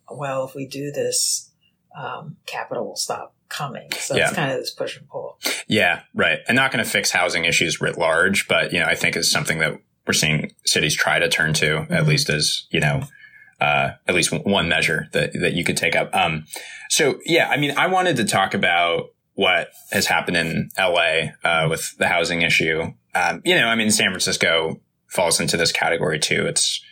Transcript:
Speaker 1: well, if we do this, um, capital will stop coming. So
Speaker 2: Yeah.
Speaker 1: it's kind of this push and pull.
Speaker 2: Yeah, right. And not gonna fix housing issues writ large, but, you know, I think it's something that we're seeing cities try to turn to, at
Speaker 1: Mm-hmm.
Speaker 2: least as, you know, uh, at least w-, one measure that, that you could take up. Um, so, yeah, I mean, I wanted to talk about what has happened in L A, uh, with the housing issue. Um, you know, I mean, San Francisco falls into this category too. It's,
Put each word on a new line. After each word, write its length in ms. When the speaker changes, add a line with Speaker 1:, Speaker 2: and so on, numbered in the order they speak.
Speaker 1:
well, 380
if 80
we 100
do 260
this, 600
um, 420
capital 400
will 80
stop 400
coming. 500
So 160
Speaker 2:
Yeah. 120
Speaker 1:
it's 80
kind 160
of 60
this 140
push 260
and 100
pull. 300
Speaker 2:
Yeah, 340
right. 320
And 80
not 160
gonna 140
fix 260
housing 340
issues 340
writ 200
large, 480
but, 260
you 60
know, 80
I 80
think 200
it's 160
something 280
that 200
we're 60
seeing 380
cities 300
try 240
to 100
turn 240
to, 240
at 120
Speaker 1:
Mm-hmm. 200
Speaker 2:
least 200
as, 420
you 80
know, 240
uh, 320
at 80
least 160
w-, 200
one 160
measure 440
that, 220
that 200
you 100
could 140
take 180
up. 200
Um, 300
so, 340
yeah, 260
I 80
mean, 200
I 80
wanted 300
to 100
talk 300
about 540
what 340
has 160
happened 300
in 380
L 240
A, 320
uh, 260
with 300
the 80
housing 340
issue. 520
Um, 320
you 100
know, 120
I 80
mean, 160
San 180
Francisco 720
falls 320
into 180
this 140
category 460
too. 300
It's, 340